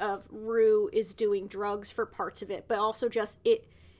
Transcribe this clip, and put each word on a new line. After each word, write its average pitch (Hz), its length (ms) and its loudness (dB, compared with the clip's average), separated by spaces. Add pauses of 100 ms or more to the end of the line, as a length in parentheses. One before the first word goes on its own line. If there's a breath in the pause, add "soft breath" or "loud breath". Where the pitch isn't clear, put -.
of 196 300 -4
Rue 214 600 2
is 202 220 0
doing 202 340 0
drugs 202 440 -6
for 220 140 -4
parts - 360 -8
of 202 100 -12
it, - 160 -8
but 214 120 0
also 220 280 0
just 226 380 -2
it, 226 200 4 (340 soft breath)